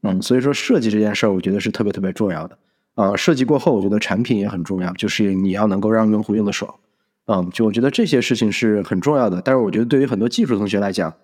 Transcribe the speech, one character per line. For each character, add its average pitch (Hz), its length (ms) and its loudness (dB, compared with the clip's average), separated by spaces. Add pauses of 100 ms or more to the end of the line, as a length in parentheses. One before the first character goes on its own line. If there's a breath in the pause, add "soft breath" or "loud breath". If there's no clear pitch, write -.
嗯， 95 200 0
所 - 120 2
以 127 60 4
说 135 100 0
设 165 300 0
计 113 100 0
这 107 80 2
件 107 160 2
事 - 120 0
儿， 101 60 4
我 95 60 0
觉 95 140 -2
得 104 80 0
是 110 100 -2
特 107 140 -4
别 101 80 -2
特 - 80 -6
别 95 120 -2
重 104 180 -2
要 85 180 -6
的。 - 80 -20 (380)
呃， 101 200 2
设 165 200 2
计 131 100 2
过 139 140 2
后， 131 160 2
我 101 80 0
觉 98 80 0
得 104 80 2
产 107 240 -2
品 120 160 0
也 101 100 -2
很 92 160 -6
重 92 160 -4
要， 92 140 -4
就 104 120 -4
是 98 280 0
你 95 160 0
要 101 160 0
能 98 120 2
够 107 120 0
让 110 200 2
用 107 120 2
户 104 120 -2
用 107 120 0
得 101 60 -2
爽。 - 220 -8 (520)
嗯， 92 280 0
就 117 100 0
我 107 80 2
觉 117 80 0
得 135 100 2
这 226 140 0
些 147 160 2
事 117 160 0
情 107 160 0
是 107 300 0
很 92 180 -2
重 143 160 2
要 120 140 2
的。 90 120 -4
但 131 120 2
是 131 40 2
我 107 120 0
觉 110 80 -2
得 117 80 2
对 135 140 2
于 139 40 2
很 120 140 -2
多 113 100 0
技 220 160 0
术 120 140 0
同 101 100 -2
学 98 100 0
来 98 140 -2
讲 87 180 -4 (140)